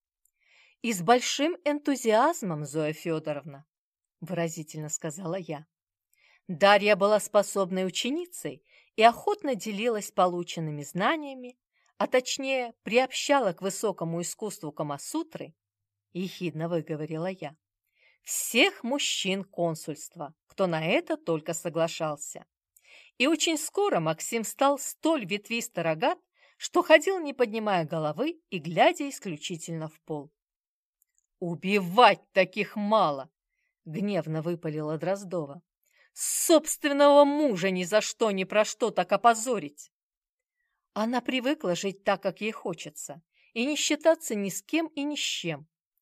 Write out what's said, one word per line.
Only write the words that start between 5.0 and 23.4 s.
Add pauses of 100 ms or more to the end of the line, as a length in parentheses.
я. (840)
Дарья
была
способной
ученицей (320)
и
охотно
делилась
полученными
знаниями, (400)
а
точнее, (100)
приобщала
к
высокому
искусству
Камасутры, (600)
ехидно
выговорила
я, (680)
всех
мужчин
консульства, (140)
кто
на
это
только
соглашался. (720)
И
очень